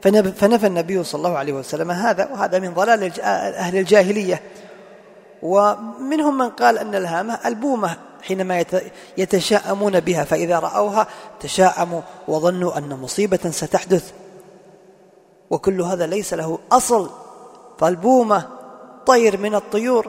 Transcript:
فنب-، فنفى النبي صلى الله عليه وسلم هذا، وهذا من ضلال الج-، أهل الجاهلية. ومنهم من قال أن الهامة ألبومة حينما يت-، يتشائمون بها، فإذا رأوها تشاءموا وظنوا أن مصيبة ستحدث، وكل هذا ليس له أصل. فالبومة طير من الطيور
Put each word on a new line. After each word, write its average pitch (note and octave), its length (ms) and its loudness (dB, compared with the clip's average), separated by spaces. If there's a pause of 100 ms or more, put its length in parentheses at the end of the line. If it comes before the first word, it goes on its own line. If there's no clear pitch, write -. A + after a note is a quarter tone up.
فنب-، G3 320 4
فنفى G#3+ 340 2
النبي F3 360 -2
صلى D3+ 160 -6
الله E3+ 180 -2
عليه C#3+ 160 -4
وسلم D#3 380 -6
هذا، G3 400 0
وهذا G3 280 -2
من F#3 140 -8
ضلال G#3 300 2
الج-، F3+ 160 -6
أهل F#3+ 580 -2
الجاهلية. F#3+ 640 4 (1000)
ومنهم A3+ 960 0
من B3+ 120 0
قال A#3 280 2
أن G#3 180 -6
الهامة F#3+ 500 -4
ألبومة A3+ 520 -2 (240)
حينما F#3 380 -4
يت-، F3+ 320 -4 (260)
يتشائمون G3 840 0
بها، E3 240 -2
فإذا E3 360 0
رأوها G#3 480 0 (320)
تشاءموا F3 640 0 (260)
وظنوا E3+ 500 0
أن D3 120 -8
مصيبة E3+ 640 -2
ستحدث، E3+ 600 -2 (1400)
وكل F#3 320 -2
هذا F3 260 -2
ليس F#3+ 260 -4
له E3 260 -6 (120)
أصل. A#3 380 2 (680)
فالبومة G3+ 680 2 (580)
طير A#3 320 6
من G#3 180 -2
الطيور A3 540 0